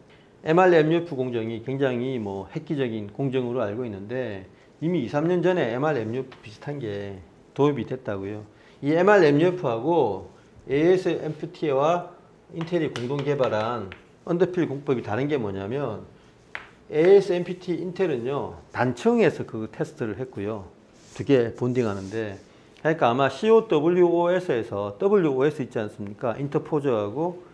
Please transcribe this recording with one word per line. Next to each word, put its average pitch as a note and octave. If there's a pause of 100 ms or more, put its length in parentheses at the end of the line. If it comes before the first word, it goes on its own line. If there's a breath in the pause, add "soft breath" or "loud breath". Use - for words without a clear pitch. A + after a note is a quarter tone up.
(420 soft breath)
엠알 F3
엠유 D#3+
에프 E3
공정이 A#2
굉장히 C3
뭐 G2
획기적인 B2
공정으로 B2+
알고 A2
있는데 G#2 (360 soft breath)
이미 E3
이, A2
삼 D3
년 F3+
전에 E3
엠알 C#3+
엠유 A2+
에프 -
비슷한 C#3+
게 G2+ (340)
도입이 C#3
됐다고요. G#2 (380 soft breath)
이 C#3+
엠알 F#3+
엠유 D3
에프하고 B2 (380 soft breath)
에이에스엠피티와 D#3+ (460)
인텔이 E3
공동 B2
개발한 A#2 (340)
언더필 F3
공법이 C3+
다른 A2+
게 D3
뭐냐면 G#2 (880 loud breath)
에이에스엠피티 F3+
인텔은요, C#3 (160)
단층에서 D3
그 A2
테스트를 A#2+
했고요. G#2 (480)
두 -
개 A#2
본딩하는데. G#2+ (400 soft breath)
그러니까 D#3
아마 C3
씨오더블유오에스에서 F3
더블유오에스 D3+
있지 A#2
않습니까? G#2+
인터포저하고 C#3+ (100)